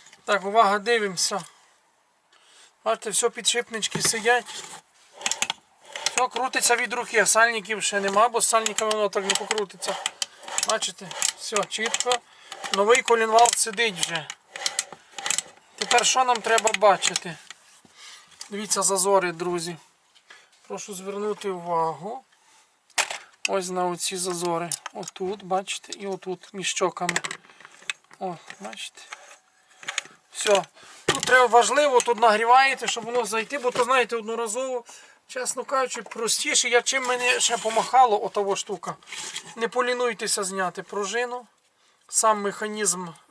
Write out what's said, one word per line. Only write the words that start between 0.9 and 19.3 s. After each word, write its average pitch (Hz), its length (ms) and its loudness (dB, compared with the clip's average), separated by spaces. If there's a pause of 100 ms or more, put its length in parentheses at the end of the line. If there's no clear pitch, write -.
Бачите, 220 260 -2
все, 233 200 0
підшипнички 220 720 -4
сидять. 233 600 0 (1400)
Все 254 240 0
крутиться 240 480 0
від 208 160 -2
руки, 226 340 2
сальників 220 560 2
ще 202 180 -2
нема, 202 280 4
бо 226 120 -2
з - 80 2
сальниками 220 420 0
воно 214 180 0
так 196 160 -2
не 196 60 0
покрутиться. 196 680 -4 (720)
Бачите, 208 380 -4 (320)
все - 260 -4
чітко. 226 480 -4 (640)
Новий 208 280 4
колінвал 226 480 4
сидить 220 440 0
вже. 165 340 -4 (1500)
Тепер 214 300 0
що 262 180 2
нам 247 120 2
треба 220 420 0
бачити? 180 580 2 (1120)
Дивіться, 202 320 -2
зазори, 185 500 2